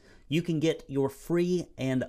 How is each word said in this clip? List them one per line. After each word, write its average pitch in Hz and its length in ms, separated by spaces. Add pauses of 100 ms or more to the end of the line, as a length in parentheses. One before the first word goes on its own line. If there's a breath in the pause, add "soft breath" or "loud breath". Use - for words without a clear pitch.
(280 soft breath)
you 156 140
can 165 180
get 156 280
your 135 220
free 175 580 (100)
and 131 320